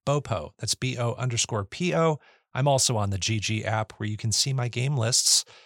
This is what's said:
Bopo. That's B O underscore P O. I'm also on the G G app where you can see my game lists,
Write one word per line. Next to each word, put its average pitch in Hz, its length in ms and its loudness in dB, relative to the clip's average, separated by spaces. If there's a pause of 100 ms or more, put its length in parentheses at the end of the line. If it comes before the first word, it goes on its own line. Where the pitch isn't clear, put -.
Bopo. 123 540 -2
That's - 160 -2
B 127 240 -4
O 117 140 0
underscore 117 520 -2
P 175 300 -2
O. 165 240 4 (340)
I'm 131 140 2
also 131 300 4
on 104 120 0
the 98 80 -2
G 110 220 -2
G 110 260 -2
app 110 280 -2
where 107 140 -6
you 107 100 -4
can 113 140 -2
see 135 220 0
my 123 140 -2
game 127 300 -2
lists, - 460 2 (220)